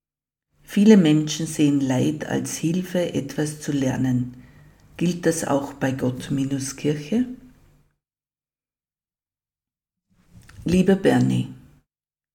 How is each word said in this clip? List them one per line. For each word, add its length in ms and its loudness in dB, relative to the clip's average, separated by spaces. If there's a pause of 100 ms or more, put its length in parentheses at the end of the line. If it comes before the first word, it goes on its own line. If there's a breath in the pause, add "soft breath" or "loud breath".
(600)
Viele 340 6
Menschen 520 4
sehen 340 2
Leid 440 0
als 300 -4
Hilfe, 580 -2
etwas 460 -6
zu 140 -6
lernen. 600 -2 (600 loud breath)
Gilt 300 -2
das 180 0
auch 300 -4
bei 180 -4
Gott 400 -6
minus 460 -4
Kirche?“ 480 -2 (3500)
Lieber 320 4
Bernie, 540 2 (840)